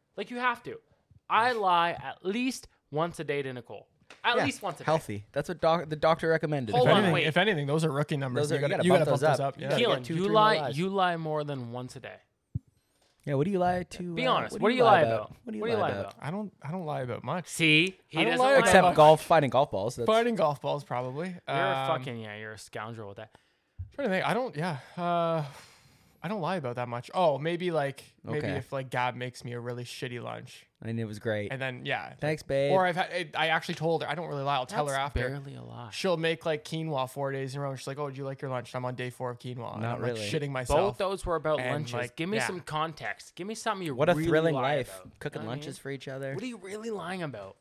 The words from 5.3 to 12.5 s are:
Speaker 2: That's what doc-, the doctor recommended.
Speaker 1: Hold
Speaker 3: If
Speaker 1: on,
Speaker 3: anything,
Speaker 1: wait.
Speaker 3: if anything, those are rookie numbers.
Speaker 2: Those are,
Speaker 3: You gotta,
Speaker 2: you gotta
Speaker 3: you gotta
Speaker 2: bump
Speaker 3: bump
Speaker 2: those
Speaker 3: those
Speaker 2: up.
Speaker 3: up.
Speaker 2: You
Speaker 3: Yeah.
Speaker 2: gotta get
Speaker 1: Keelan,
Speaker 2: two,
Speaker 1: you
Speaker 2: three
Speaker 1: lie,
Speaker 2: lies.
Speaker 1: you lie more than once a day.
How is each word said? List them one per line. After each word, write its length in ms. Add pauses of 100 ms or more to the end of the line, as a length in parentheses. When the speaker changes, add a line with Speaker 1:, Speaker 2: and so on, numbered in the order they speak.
Speaker 2:
That's 160
what 100
doc-, 300
the 60
doctor 340
recommended. 460
Speaker 1:
Hold 120
Speaker 3:
If 60
Speaker 1:
on, 60
Speaker 3:
anything, 140
Speaker 1:
wait. 140
Speaker 3:
if 80
anything, 320
those 160
are 80
rookie 260
numbers. 320
Speaker 2:
Those 40
are, 20
Speaker 3:
You 60
gotta, 120
Speaker 2:
you 40
gotta 80
Speaker 3:
you 60
gotta 80 (120)
Speaker 2:
bump 100
Speaker 3:
bump 0
Speaker 2:
those 160
Speaker 3:
those 20
Speaker 2:
up. 160
Speaker 3:
up. 40
Speaker 2:
You 40
Speaker 3:
Yeah. 80
Speaker 2:
gotta 100
get 80
Speaker 1:
Keelan, 160
Speaker 2:
two, 100
Speaker 1:
you 100
Speaker 2:
three 100
Speaker 1:
lie, 220
Speaker 2:
lies. 200
Speaker 1:
you 120
lie 280
more 260
than 280
once 240
a 40
day. 160 (1080)